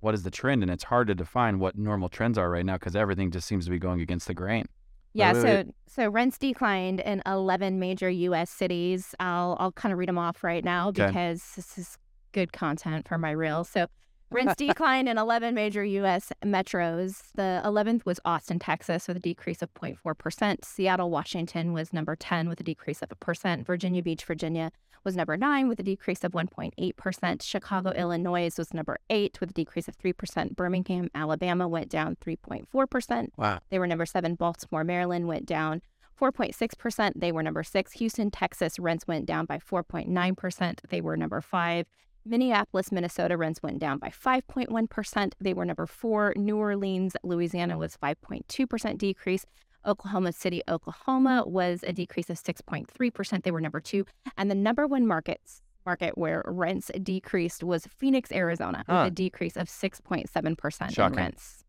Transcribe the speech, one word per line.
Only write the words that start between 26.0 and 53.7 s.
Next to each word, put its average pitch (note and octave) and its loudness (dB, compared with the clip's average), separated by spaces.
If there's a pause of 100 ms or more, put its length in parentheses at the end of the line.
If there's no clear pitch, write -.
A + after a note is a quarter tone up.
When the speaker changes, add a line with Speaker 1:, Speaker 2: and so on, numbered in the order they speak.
Speaker 2:
of F3 0
one E3+ 0
point - -8
eight - -2
percent. - -4
Chicago, F#3+ -2
Illinois F3 0
was E3 -6
number D#3 -4 (120)
eight G#3 0
with F3+ -4
a - -14
decrease - -4
of - -14
three - -2
percent. - -4
Birmingham, F3+ 0
Alabama D#3 0
went E3 -2
down D#3+ -2
three E3 -6
point - -10
four C4+ 2
percent. A#3 -2
Speaker 1:
Wow. - 0
Speaker 2:
They F#3+ 0
were F3+ 0
number E3 0
seven. E3+ -2
Baltimore, E3 -2
Maryland F3 0
went D#3+ -4
down D#3 -2 (320)
four C4 2
point - -2
six - -4
percent. - -2
They F3 2
were E3 0
number D#3 -2
six. - -2
Houston, A3 0
Texas, - -2
rents E3+ 0
went E3 -2
down D#3+ -2
by D3 -4
four F3+ -2
point - -6
nine F3+ 2
percent. F3+ -4
They F3 -2
were D#3+ -2
number D#3+ -2
five. E3+ 0 (400)
Minneapolis, A3 2
Minnesota, F3 0
rents D#3+ -2
went - -4
down D3 -2
by - -8
five C4 0
point B3+ -4
one A3+ 0
percent. G3+ -2
They F#3+ 0
were F3+ -2
number E3+ -2
four. G#3 0
New G#3 0
Orleans, G3 0
Louisiana F3 0
was D#3+ -4
five D3 -2
point - -10
two C4 0
percent A3+ -4
decrease. F#3+ -2 (400)
Oklahoma G3 0
City, F3 -2
Oklahoma B3+ 2
was F3+ 0
a F3 -4
decrease F3 -4
of E3 -4
six - -6
point - -8
three B3 0
percent. G3 -4
They F#3 2
were D#3+ 0
number D#3 -4